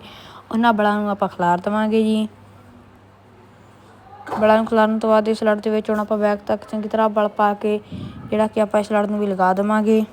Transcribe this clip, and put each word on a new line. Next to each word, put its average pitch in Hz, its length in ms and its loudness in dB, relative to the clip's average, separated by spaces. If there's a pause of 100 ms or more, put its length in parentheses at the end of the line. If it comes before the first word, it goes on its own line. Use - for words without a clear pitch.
(520)
ਉਹਨਾਂ 226 220 4
ਵਲਾਂ 208 260 2
ਨੂੰ 208 100 -2
ਆਪਾਂ 196 180 -2
ਖਿਲਾਰ 175 300 0
ਦੇਵਾਂਗੇ 214 460 0
ਜੀ। 214 240 0 (2000)
ਵਲਾਂ 214 180 4
ਨੂੰ 226 80 0
ਖਿਲਾਰਨ 220 340 0
ਤੋਂ 220 100 -2
ਬਾਅਦ 214 180 2
ਇਸ 220 160 -2
ਲੜ 214 120 2
ਦੇ 208 140 -4
ਵਿੱਚ 214 200 -2
ਹੁਣ 214 100 -2
ਆਪਾਂ 214 180 -2
ਬੈਕ 208 300 0
ਤੱਕ 214 240 -4
ਚੰਗੀ 214 180 -6
ਤਰ੍ਹਾਂ 220 200 2
ਵਲ 208 180 0
ਪਾ 208 260 0
ਕੇ 208 260 -2 (500)
ਜਿਹੜਾ 214 180 0
ਕਿ 214 140 -2
ਆਪਾਂ 208 180 0
ਇਸ 208 120 -2
ਲੜ 208 140 2
ਨੂੰ 208 140 -2
ਵੀ 208 80 -2
ਲਗਾ 185 260 2
ਦੇਵਾਂਗੇ। 214 600 2